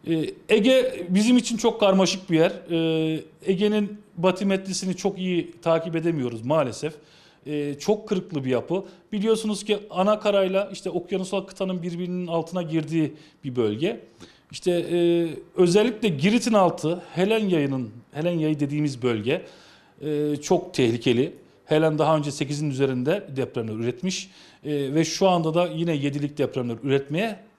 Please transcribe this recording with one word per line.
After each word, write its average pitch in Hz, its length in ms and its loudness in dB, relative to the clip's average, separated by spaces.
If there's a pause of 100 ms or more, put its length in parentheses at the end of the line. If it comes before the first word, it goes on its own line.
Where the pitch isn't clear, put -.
Ee, 160 220 0 (180)
Ege 240 600 4
bizim 214 280 4
için 240 200 0
çok 226 240 0
karmaşık 190 500 2
bir 165 60 4
yer. 165 160 4 (180)
Ee, 160 500 0 (260)
Ege'nin 208 520 0 (180)
batimetrisini 190 800 0
çok - 220 -4
iyi 180 440 -2
takip 165 340 0
edemiyoruz 131 500 -2
maalesef. 143 480 -2 (520)
Ee, 147 280 -4
çok 208 340 -2
kırıklı 165 360 -4
bir 127 60 -2
yapı. 160 340 -2 (280)
Biliyorsunuz 214 520 0
ki 202 140 -2 (120)
ana 208 300 2
karayla 196 520 2
işte 185 180 -8
okyanusal 185 500 -4
kıtanın 185 420 -6
birbirinin 180 440 -6
altına 170 360 -4
girdiği 156 500 -2 (320)
bir 127 120 -6
bölge. 123 440 0 (520)
İşte, 180 180 -2
e, 170 580 2 (280)
özellikle 208 520 4
Girit'in 202 440 2
altı, 175 500 2 (120)
Helen 208 340 2
yayının, 139 420 0 (220)
Helen 170 260 -2
yayı 156 220 0
dediğimiz 143 420 -2
bölge, 123 400 0 (580)
e, 147 360 -2
çok 180 380 0
tehlikeli. 120 580 2 (320)
Helen 156 340 2
daha 156 180 4
önce 147 140 -2
sekizin 147 400 -4
üzerinde 135 560 0 (100)
depremler 117 380 -4
üretmiş, 123 560 -6 (340)
e, 143 300 -4
ve 160 100 2
şu 190 240 2
anda 165 260 2
da 175 120 2
yine 170 260 -2
yedilik 143 460 -4
depremler 123 440 -2
üretmeye 143 540 -2 (220)